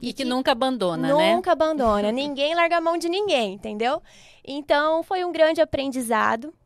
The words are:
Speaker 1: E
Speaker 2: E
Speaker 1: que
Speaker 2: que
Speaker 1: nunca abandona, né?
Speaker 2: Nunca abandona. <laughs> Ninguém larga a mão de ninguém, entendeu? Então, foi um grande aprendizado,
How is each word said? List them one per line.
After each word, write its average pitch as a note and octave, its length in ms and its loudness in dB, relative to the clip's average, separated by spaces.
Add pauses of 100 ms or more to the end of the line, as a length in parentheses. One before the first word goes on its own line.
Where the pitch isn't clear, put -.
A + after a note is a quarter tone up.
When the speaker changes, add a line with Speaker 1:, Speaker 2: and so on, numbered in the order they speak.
Speaker 1:
E B3 100 -8
Speaker 2:
E - 20 -6
Speaker 1:
que - 100 -8
Speaker 2:
que - 20 -4
Speaker 1:
nunca B3+ 280 0
abandona, B3 640 0
né? D#4+ 180 4
Speaker 2:
Nunca F4+ 180 2
abandona. B3 600 2
<laughs> - 0 -
Ninguém C#4 420 -2
larga E4+ 220 2
a E4+ 40 2
mão E4 160 0
de E4+ 120 -4
ninguém, E4+ 460 0
entendeu? A3+ 460 -4 (460)
Então, D4+ 560 0
foi F#4 220 -4
um F4 80 -4
grande D#4+ 280 4
aprendizado, B3 960 -2 (120)